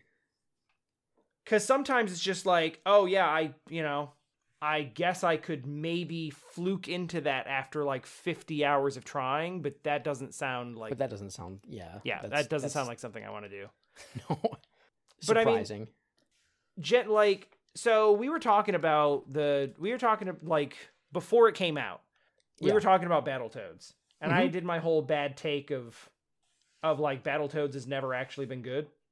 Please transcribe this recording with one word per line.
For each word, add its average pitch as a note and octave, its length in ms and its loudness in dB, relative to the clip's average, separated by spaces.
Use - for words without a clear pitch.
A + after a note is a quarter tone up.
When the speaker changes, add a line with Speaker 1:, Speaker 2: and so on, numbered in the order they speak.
Speaker 1:
'Cause G#3 200 2
sometimes C4 460 2
it's E3+ 120 -8
just F#3 220 -4
like, E3 400 2
"Oh, G3+ 200 8
yeah, F#3 220 2
I, D#3 260 0
you E3 140 -6
know, D3 300 -4
I D3+ 220 0
guess E3+ 420 -2
I E3+ 100 4
could D3+ 300 -6
maybe D#3+ 640 -6
fluke F3+ 580 -6
into F3 340 -4
that C#3 260 0
after, C3+ 360 -4
like, C3+ 220 -2
fifty D#3 580 -6
hours C#3 320 2
of A#2+ 80 -14
trying," D3+ 580 -4
but - 220 -8
that D3 220 -2
doesn't C3+ 280 -6
sound B2 440 -6
like A2 140 -10
Speaker 2:
But A#2 80 -6
that C3 100 -2
doesn't G2+ 220 -10
sound, F#2+ 360 -12
yeah, F2+ 380 -14
Speaker 1:
Yeah, G#2+ 160 -6
Speaker 2:
that's, G#2+ 100 -10
Speaker 1:
that C#3+ 180 -2
doesn't D3 180 -4
Speaker 2:
that's C3+ 60 -6
Speaker 1:
sound C3+ 140 -2
like A#2 120 -10
something G#2+ 260 -12
I G#2 40 -12
wanna G#2 200 -12
do. G2 180 -14
Speaker 2:
<laughs> - 340 -14
No. - 280 -4
Speaker 1:
But A3 120 4
I A3+ 80 4
mean, - 0 -
Speaker 2:
Surprising. G#2+ 320 -4
Speaker 1:
Jet, A3 300 2
like, G#3 480 2
so G#3+ 380 6
we A#3 160 2
were D#4+ 100 -2
talking G#3 360 4
about D3+ 560 2
the, C#3 460 0
we G3 140 -4
were B3+ 60 -2
talking, G#3 460 0
like, - 340 -2
before A3 380 6
it - 60 0
came E3 220 -2
out, G#2 260 -8
we D3+ 80 4
Speaker 2:
Yeah. G#3 40 6
Speaker 1:
were G#3+ 80 4
talking F#3 240 6
about D#3 200 2
Battletoads. A#2 680 -8
And D#3+ 100 -2
I F3+ 120 4
Speaker 2:
Mm-hmm. - 100 2
Speaker 1:
did F3+ 100 -4
my E3+ 160 -2
whole D#3+ 220 2
bad C#3+ 340 -2
take C#3+ 360 -6
of, A#2+ 380 -10
of, D#3 200 0
like, C3+ 220 -2
Battletoads D3 500 -2
has C3 120 -10
never C3+ 280 -4
actually C3 340 -6
been B2+ 140 -10
good. C3+ 280 -6